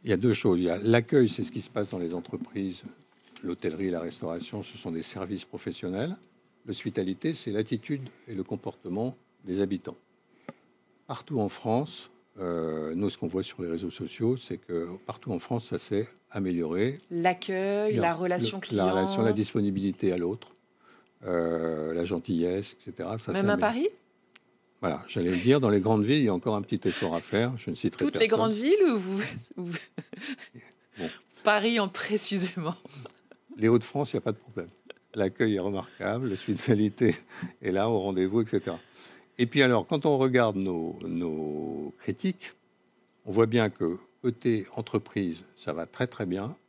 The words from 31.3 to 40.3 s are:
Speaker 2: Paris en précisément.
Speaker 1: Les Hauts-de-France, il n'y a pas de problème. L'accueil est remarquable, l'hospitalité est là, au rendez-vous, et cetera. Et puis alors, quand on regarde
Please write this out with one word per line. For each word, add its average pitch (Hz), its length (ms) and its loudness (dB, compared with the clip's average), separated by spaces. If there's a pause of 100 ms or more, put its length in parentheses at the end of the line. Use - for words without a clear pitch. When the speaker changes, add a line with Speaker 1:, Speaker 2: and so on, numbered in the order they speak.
Speaker 2:
Paris 214 360 4
en 196 80 0
précisément. 185 880 -2 (840)
Speaker 1:
Les 110 120 4
Hauts-de-France, 123 440 2
il 139 40 0
n'y - 20 0
a - 20 -8
pas 113 120 -2
de 104 40 -6
problème. 90 300 -10 (480)
L'accueil 107 400 2
est 98 40 0
remarquable, 101 720 -2
l'hospitalité 104 840 2 (480)
est 92 80 0
là, 98 180 2
au 113 100 2
rendez-vous, 95 420 2
et 110 40 2
cetera. 92 340 -2 (600)
Et 120 80 4
puis 139 160 4
alors, 120 240 6
quand 151 180 0
on 147 140 6
regarde 123 380 6